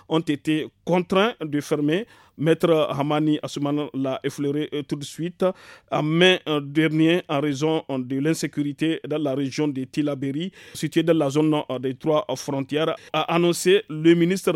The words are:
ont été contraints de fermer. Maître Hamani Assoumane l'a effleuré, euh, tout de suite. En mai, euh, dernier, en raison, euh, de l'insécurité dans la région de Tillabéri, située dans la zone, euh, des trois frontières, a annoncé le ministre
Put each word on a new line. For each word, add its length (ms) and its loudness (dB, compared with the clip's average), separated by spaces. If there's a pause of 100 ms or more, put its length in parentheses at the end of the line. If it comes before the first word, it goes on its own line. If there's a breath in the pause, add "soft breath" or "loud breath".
(100)
ont 100 2
été 480 -2 (160)
contraints 560 2
de 220 -4
fermer. 440 0 (300 soft breath)
Maître 340 2 (200)
Hamani 520 0
Assoumane 520 -4
l'a 280 -4
effleuré, 520 -4
euh, 80 -4
tout 140 -6
de 80 -10
suite. 380 -8 (480 loud breath)
En 120 0
mai, 440 6
euh, 140 0
dernier, 680 2
en 100 0
raison, 480 0
euh, 80 -4
de 220 -4
l'insécurité 920 -2
dans 80 -4
la 180 -2
région 340 -2
de 160 -4
Tillabéri, 680 -4 (220 loud breath)
située 280 0
dans 140 4
la 140 2
zone, 240 4 (160)
euh, 80 -4
des 160 -4
trois 320 0 (100)
frontières, 580 -2 (200 loud breath)
a 80 0 (120)
annoncé 540 2
le 240 4
ministre 440 2